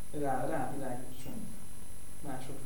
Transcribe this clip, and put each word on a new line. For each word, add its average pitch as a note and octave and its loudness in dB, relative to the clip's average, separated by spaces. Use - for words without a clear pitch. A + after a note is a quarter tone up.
rá, C#3 2
rávilágítsunk C3+ 0
mások C3 0